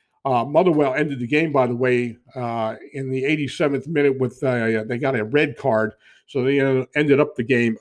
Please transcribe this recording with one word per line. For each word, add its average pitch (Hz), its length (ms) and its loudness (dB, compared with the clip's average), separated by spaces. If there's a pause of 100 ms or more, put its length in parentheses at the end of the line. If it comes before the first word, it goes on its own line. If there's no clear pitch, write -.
(260)
Uh, 123 180 0
Motherwell 151 500 2
ended 143 260 -2
the 120 80 -6
game, 151 240 0
by 135 140 2
the 120 100 -2
way, 123 420 0 (180)
uh, 117 400 -4 (180)
in 135 160 -8
the 131 160 -2
eighty-seventh 143 640 -2
minute 143 320 0
with, 127 240 -4
uh, 113 420 0
they 120 120 -4
got 135 180 -2
a 110 80 -2
red 135 320 0
card, 110 380 0 (340)
so 127 160 -4
they 139 160 2
en-, 135 360 0
ended 147 240 4
up 151 160 0
the 123 80 -4
game 117 380 2